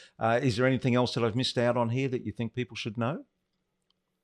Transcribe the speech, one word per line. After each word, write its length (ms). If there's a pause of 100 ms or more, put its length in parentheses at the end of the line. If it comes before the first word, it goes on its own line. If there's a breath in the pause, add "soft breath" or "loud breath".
(200 soft breath)
Uh, 240
is 140
there 100
anything 260
else 220
that 80
I've 120
missed 220
out 200
on 120
here 200
that 140
you 80
think 220
people 240
should 200
know? 280 (1000)